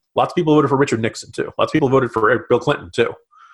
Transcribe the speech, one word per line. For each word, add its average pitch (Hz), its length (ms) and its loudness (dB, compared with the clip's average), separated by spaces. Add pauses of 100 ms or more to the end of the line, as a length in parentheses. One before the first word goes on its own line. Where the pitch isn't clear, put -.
(140)
Lots 131 180 0
of - 20 -10
people 156 200 2
voted 143 140 4
for 139 80 0
Richard 131 240 0
Nixon, - 300 -8
too. - 280 -8
Lots 113 120 0
of - 20 -14
people 147 160 2
voted 127 220 2
for 113 380 0
Bill 123 100 2
Clinton, 120 340 -4
too. - 220 -2 (400)